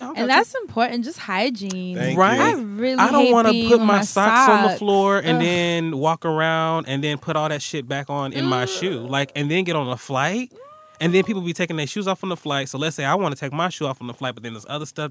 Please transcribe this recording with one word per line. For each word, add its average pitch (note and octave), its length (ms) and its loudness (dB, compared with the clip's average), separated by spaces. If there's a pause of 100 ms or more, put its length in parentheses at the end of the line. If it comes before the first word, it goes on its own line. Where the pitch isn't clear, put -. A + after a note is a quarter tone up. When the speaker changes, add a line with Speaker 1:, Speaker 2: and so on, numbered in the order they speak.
Speaker 1:
Y'all B3 140 -12
gotta - 60 -6
Speaker 2:
And A#3+ 100 0
that's F4+ 240 2
Speaker 1:
take-" B4+ 80 -6
Speaker 2:
important, A#3+ 420 -2
just D4+ 140 -10
hygiene. F#3+ 800 -4
Speaker 3:
Thank C3 200 0
Speaker 1:
Right? G3+ 180 6
Speaker 3:
you. - 60 2
Speaker 2:
I G4+ 200 2
really A3+ 360 -2
Speaker 1:
I A#3 140 4
don't B3 140 6
Speaker 2:
hate B3 60 6
Speaker 1:
wanna A#3 180 6
Speaker 2:
being A#3 200 2
Speaker 1:
put A#3 120 8
Speaker 2:
on A3 40 4
Speaker 1:
my G#3 120 6
Speaker 2:
my - 60 2
Speaker 1:
socks A3 440 4
on G#3 140 6
the G#3 80 4
Speaker 2:
socks. F3 80 -2
Speaker 1:
floor G3 400 2
and E3 180 0
Speaker 2:
Ugh. E3 60 0
Speaker 1:
then E3+ 560 0
walk D#3+ 260 0
around D#3+ 640 0
and C#3 160 -2
then D3 140 -2
put D#3+ 180 -6
all D3+ 140 0
that D3 100 -4
shit C#3 260 -8
back C#3 220 -6
on C#3 240 -4
in C3+ 140 -4
my B2+ 160 0
Speaker 2:
Ugh. B2+ 60 -2
Speaker 1:
shoe. E3+ 380 -4
Like, C3+ 300 -2
and D3 140 -2
then F#3 140 0
get E3+ 120 -2
on C3+ 120 -2
a B2+ 100 -4
flight. E3+ 520 -2 (500)
And E3+ 120 2
then F#3 120 6
people G3 180 -4
be F3 100 -4
taking E3+ 240 -4
their D3 120 -4
shoes G#3 180 -6
off F#3+ 160 -2
on F#3+ 80 -6
the E3+ 60 -4
flight. C#3 320 -4
So C3+ 100 -8
let's D#3 160 -4
say D3 100 -6
I D3+ 120 2
wanna E3+ 180 -2
take C#3 180 -8
my E3+ 160 -2
shoe D#3+ 160 -6
off C3+ 160 -4
on B2 60 -10
the A#2 80 -10
flight, B2+ 200 -6
but A#2 100 -16
then A#2 80 -10
there's G#2 160 -14
other D3+ 180 -8
stuff. D3+ 240 -8